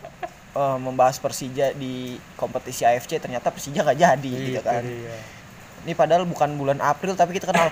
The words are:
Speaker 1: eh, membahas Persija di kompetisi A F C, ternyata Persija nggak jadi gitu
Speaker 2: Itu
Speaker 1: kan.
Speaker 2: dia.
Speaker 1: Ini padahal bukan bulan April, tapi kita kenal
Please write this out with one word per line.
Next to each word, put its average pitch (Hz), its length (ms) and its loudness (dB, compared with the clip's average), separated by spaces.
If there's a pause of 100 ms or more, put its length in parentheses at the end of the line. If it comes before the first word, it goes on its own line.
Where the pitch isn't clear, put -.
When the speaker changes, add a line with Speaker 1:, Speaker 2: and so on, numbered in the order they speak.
(560)
Speaker 1:
eh, 135 240 0
membahas 131 400 2
Persija 135 520 -2
di 127 480 -8 (160)
kompetisi 127 480 -6
A 120 120 6
F 123 120 -4
C, 160 120 -6
ternyata 120 320 -4
Persija 143 320 -4
nggak 143 160 4
jadi 143 320 4 (160)
gitu 127 120 -2
Speaker 2:
Itu 113 80 -4
Speaker 1:
kan. 120 160 0
Speaker 2:
dia. 117 360 -10 (680)
Speaker 1:
Ini 170 80 -4
padahal 170 320 4
bukan 147 320 0
bulan 139 240 0
April, 175 320 0
tapi 175 200 2
kita 196 120 -6
kenal 170 240 4